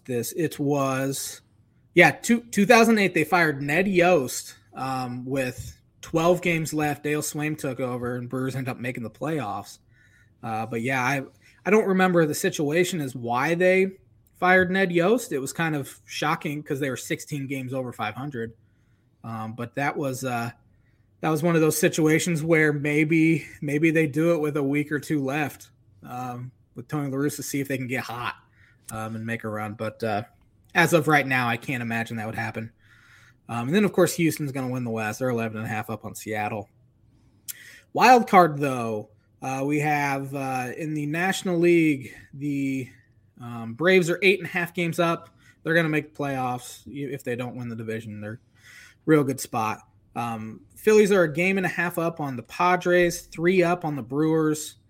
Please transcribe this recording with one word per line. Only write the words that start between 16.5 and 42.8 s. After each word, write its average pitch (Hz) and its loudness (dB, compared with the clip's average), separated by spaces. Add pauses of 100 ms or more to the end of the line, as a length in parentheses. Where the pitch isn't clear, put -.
'cause 139 -4
they 139 -2
were 123 -4
sixteen 147 -6
games 131 -6
over 127 -6
five 107 -6
hundred. 123 -8 (720)
Um, 110 -10
but 117 -10
that 143 -2
was, 131 -4
uh, 120 -4 (680)
that 160 -2
was 156 0
one 170 2
of 160 4
those 156 2
situations 156 2
where 156 4
maybe, 151 2 (120)
maybe 147 0
they 160 2
do 156 2
it - 2
with 147 -2
a 151 0
week 147 0
or 147 -2
two 147 -2
left. 139 -4 (360)
Um, 123 -10 (240)
with 120 -14
Tony 143 -4
La 131 -4
Russa, 143 -2
see 143 -4
if 135 -6
they 135 -2
can 127 -6
get 120 -4
hot, 117 -8 (560)
um, 110 -8
and 110 -8
make 113 -6
a 110 -6
run. 107 -6
But, 110 -8
uh, 107 0 (500)
as 175 4
of 151 4
right 147 4
now, 127 0
I 117 0
can't 127 -6
imagine 117 -4
that 107 -6
would 110 -8
happen. 113 -8 (760)
Um, 117 -4
and 156 0
then, 208 4
of 180 0
course, 170 4
Houston's 156 0
gonna 131 -6
win 127 -4
the 117 -4
West. 110 -4
They're 127 -2
eleven 113 -2
and 110 -6
a 113 -6
half 107 -6
up 110 -8
on 107 -12
Seattle. 107 -6 (1200)
Wild 233 6
card, 170 8
though, 117 -4 (320)
uh, 131 -6
we 147 0
have, 143 0
uh, 127 -4
in 156 -6
the 147 -4
National 175 -2
League, 160 4 (220)
the, 139 -4 (500)